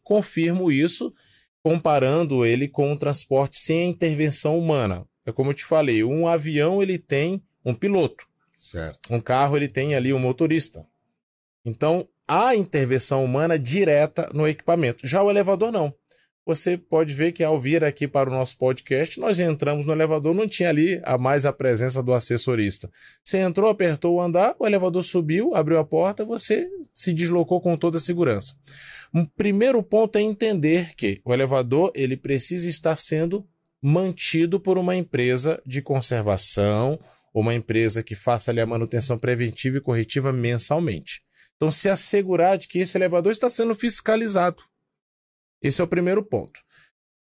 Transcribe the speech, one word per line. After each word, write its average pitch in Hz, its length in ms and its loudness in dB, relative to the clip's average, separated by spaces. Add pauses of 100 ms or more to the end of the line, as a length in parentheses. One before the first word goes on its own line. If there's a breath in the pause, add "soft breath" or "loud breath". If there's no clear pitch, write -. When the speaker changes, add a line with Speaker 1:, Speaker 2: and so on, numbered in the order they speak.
Speaker 1:
confirmo 180 680 0
isso 170 400 0 (500 soft breath)
comparando 147 840 2
ele 123 220 2
com 143 260 -2
o 147 60 -4
transporte 139 600 -2
sem 165 260 0
a - 20 0
intervenção 156 720 0
humana. 127 480 -2 (180)
É - 60 -8
como 135 200 -2
eu 143 40 0
te - 100 -14
falei, 135 380 2
um 151 240 0
avião, 160 560 0
ele 185 160 -2
tem 165 440 -2 (220)
um 127 100 -2
piloto. 190 500 0 (340)
Speaker 2:
Certo. - 540 -10
Speaker 1:
Um 120 80 0
carro, 139 360 2
ele 143 120 0
tem 139 260 -4
ali 131 180 0
um 131 60 0
motorista. 131 680 -2 (800)
Então, 156 420 0 (200)
há 220 300 2
intervenção 135 680 0
humana 151 320 0
direta 151 760 2
no 151 140 2
equipamento. 151 580 0
Já 175 160 2
o 202 80 4
elevador, 202 420 2
não. 151 220 -2 (520 soft breath)
Você 175 300 0
pode 160 380 0
ver 160 180 0
que 170 100 -4
ao 156 160 2
vir 147 240 0
aqui 147 240 -2
para 135 220 0
o 127 60 -4
nosso 131 240 -4
podcast, 131 600 0
nós 190 220 0
entramos 147 460 -2
no 156 80 0
elevador, 156 400 0
não 214 120 0
tinha 180 220 -2
ali 165 340 2
a 127 140 -2
mais 135 300 2
a 135 80 0
presença 127 480 0
do 127 100 0
assessorista. 117 800 -2 (340 loud breath)
Você 190 140 -2
entrou, 190 320 2
apertou 175 460 0
o 175 40 0
andar, 180 380 2
o 233 80 0
elevador 180 360 0
subiu, 175 520 0
abriu 160 240 2
a 156 80 2
porta, 185 360 0
você 233 460 -2 (240)
se 180 220 -2
deslocou 175 480 0
com 170 160 0
toda 170 180 0
a 160 40 -2
segurança. 156 580 -2 (560 loud breath)
Um 165 100 2
primeiro 214 580 0
ponto 214 360 2
é - 20 2
entender 180 760 0
que 98 300 -4
o 123 80 -2
elevador, 135 600 2
ele 131 200 -2
precisa 170 540 -4
estar 160 280 -2
sendo 170 460 -2 (380)
mantido 170 800 0
por 185 160 0
uma 180 180 0
empresa 127 720 0
de 135 160 -6
conservação, 110 1200 0 (320 soft breath)
uma 113 220 0
empresa 113 480 0
que - 120 -10
faça 120 360 -2
ali 117 100 0
a 113 60 2
manutenção 117 500 -2
preventiva 123 600 -2
e - 20 -4
corretiva 131 500 -2
mensalmente. 120 920 -4 (340 soft breath)
Então, 160 140 0
se - 180 -2
assegurar 185 720 2
de - 80 -12
que 175 140 -4
esse 185 180 -2
elevador 180 320 2
está 233 180 0
sendo 226 280 -2
fiscalizado. 214 840 0 (1000)
Esse 139 180 0
é 175 40 4
o 175 40 -6
primeiro 180 340 0
ponto. - 380 -8 (680 soft breath)